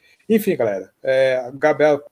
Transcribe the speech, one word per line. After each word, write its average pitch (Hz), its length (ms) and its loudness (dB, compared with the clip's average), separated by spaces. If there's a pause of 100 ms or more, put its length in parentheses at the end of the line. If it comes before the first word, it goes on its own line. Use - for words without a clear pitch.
(280)
Enfim, 208 280 0
galera, 101 340 -4 (120)
é, 131 520 0
Gabriel, 147 580 2